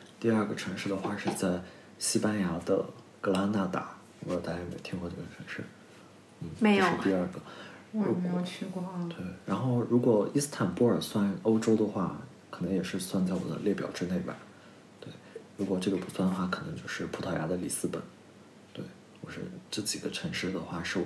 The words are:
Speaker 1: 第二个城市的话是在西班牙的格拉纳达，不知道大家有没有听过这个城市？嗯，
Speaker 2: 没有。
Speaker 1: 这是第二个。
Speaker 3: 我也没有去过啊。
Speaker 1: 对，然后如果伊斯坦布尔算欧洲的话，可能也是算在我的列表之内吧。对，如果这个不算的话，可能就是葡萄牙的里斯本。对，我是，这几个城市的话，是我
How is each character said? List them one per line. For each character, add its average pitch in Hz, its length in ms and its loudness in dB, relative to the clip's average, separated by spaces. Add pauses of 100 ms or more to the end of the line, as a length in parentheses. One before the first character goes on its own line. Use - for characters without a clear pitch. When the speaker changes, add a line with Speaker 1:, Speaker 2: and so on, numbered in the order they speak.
(200)
Speaker 1:
第 113 120 2
二 107 140 4
个 - 100 -2
城 92 220 -6
市 - 120 -4
的 98 80 0
话 101 180 -2
是 - 220 -2
在 90 240 2 (360)
西 - 220 2
班 107 200 2
牙 85 260 0
的 95 180 4 (380)
格 101 100 2
拉 95 140 4
纳 190 220 2
达， - 280 -4 (260)
不 82 80 -8
知 87 60 0
道 85 60 -2
大 82 100 -4
家 87 80 -4
有 87 60 -6
没 82 60 -6
有 - 80 -8
听 - 200 -8
过 90 100 -4
这 - 60 -8
个 - 60 -10 (140)
城 - 120 -12
市？ - 160 -8 (800)
嗯， 165 60 -6 (100)
Speaker 2:
没 208 180 8
有。 190 80 6
Speaker 1:
这 175 60 4
是 - 180 2
第 95 40 4
二 92 140 2
个。 185 120 -10 (520)
Speaker 3:
我 220 80 -2
也 202 140 4
没 180 160 0
有 180 140 0
去 - 240 -8
过 185 140 -6
啊。 180 280 -6
Speaker 1:
对， - 80 -8 (280)
然 98 100 -2
后 120 340 2
如 120 100 8
果 113 340 6
伊 143 60 4
斯 143 120 0
坦 92 220 0
布 120 140 6
尔 110 120 6
算 101 440 2
欧 110 160 6
洲 110 160 6
的 107 100 6
话， 90 340 -2 (300)
可 - 160 -4
能 185 80 2
也 - 80 4
是 - 180 -2
算 92 280 0
在 95 60 0
我 90 60 0 (100)
的 - 140 -4
列 101 120 4
表 90 180 -2
之 - 120 -4
内 90 140 2
吧。 - 160 -4 (640)
对， - 120 -14 (460)
如 101 80 0
果 92 140 2
这 98 120 2
个 95 60 4
不 - 120 -4
算 92 180 2
的 92 60 2
话， 92 140 0
可 - 180 -2
能 80 100 -6
就 - 120 -10
是 - 200 -4
葡 - 140 -6
萄 - 140 -2
牙 - 100 0
的 90 120 0
里 90 120 -4
斯 - 200 -2
本。 85 120 -4 (720)
对， - 100 -8 (380)
我 - 80 -12
是， - 120 -10 (280)
这 104 140 -4
几 - 160 -4
个 - 100 -4
城 85 240 -4
市 90 180 -2
的 90 80 -2
话， 82 240 -6
是 - 140 -2
我 85 80 2